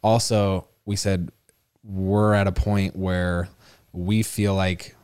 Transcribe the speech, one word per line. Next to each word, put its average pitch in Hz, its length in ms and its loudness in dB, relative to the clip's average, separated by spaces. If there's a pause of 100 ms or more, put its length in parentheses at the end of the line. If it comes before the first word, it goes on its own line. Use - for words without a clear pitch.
also 101 640 2 (180)
we 101 100 -4
said, 95 360 -2 (520)
"We're 101 500 2
at 101 140 4
a 95 40 2
point 98 440 0
where 90 540 -2 (420)
we 101 320 0
feel 101 320 -2
like 92 480 -2